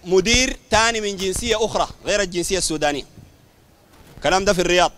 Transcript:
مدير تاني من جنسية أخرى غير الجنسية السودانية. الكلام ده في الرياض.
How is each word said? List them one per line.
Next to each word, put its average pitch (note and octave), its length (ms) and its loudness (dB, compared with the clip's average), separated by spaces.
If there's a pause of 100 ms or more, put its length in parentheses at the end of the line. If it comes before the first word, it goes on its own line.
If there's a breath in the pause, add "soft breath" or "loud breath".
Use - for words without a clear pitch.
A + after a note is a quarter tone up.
مدير A3 520 2 (140)
تاني A3+ 300 2
من G3+ 160 -4
جنسية G#3+ 480 -2
أخرى F#3 240 -2 (160)
غير G3 180 -2
الجنسية F3 360 -4
السودانية. D3 460 -2 (1120)
الكلام F#3 280 0
ده G3+ 80 2
في F3+ 80 0
الرياض. F3 380 2